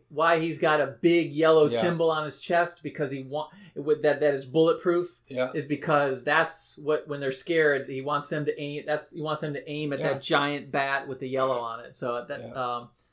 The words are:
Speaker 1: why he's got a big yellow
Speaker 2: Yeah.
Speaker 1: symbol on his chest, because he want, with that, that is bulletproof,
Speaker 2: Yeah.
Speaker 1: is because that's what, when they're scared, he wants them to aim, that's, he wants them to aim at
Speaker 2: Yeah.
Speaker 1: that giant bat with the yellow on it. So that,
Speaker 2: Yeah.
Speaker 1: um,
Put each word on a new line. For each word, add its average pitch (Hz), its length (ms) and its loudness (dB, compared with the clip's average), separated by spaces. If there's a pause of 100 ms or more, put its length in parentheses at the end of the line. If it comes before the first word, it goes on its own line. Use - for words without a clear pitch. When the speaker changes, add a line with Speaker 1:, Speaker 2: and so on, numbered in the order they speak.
Speaker 1:
why 160 300 2
he's 160 200 -2
got 151 220 4
a 139 60 2
big 165 460 2
yellow 160 360 6
Speaker 2:
Yeah. 117 120 0
Speaker 1:
symbol 165 300 2
on 156 140 0
his 143 140 -10
chest, 170 440 0
because 143 280 -4
he 135 120 -8
want, 143 300 -8 (220)
with 147 280 0
that, 147 180 4
that 147 140 4
is 135 100 -4
bulletproof, 165 800 2
Speaker 2:
Yeah. 127 280 -2
Speaker 1:
is 147 100 -4
because 143 580 0
that's 156 560 0
what, 151 300 -2
when 143 120 -6
they're 135 120 -2
scared, 151 560 2
he 135 140 -6
wants 147 260 -4
them 151 160 -4
to 151 160 -4
aim, 147 260 -8
that's, 151 260 -4
he 151 100 -10
wants 151 180 -4
them 151 140 -6
to 135 160 -10
aim 147 220 -4
at 135 80 -4
Speaker 2:
Yeah. 143 120 0
Speaker 1:
that 135 100 -4
giant 143 480 0
bat 139 380 -2
with 131 120 -8
the 131 80 -8
yellow 131 300 0
on 117 220 -6
it. 127 140 -16
So 120 340 -4
that, 139 120 -10
Speaker 2:
Yeah. 117 120 -12
Speaker 1:
um, 123 380 -6 (220)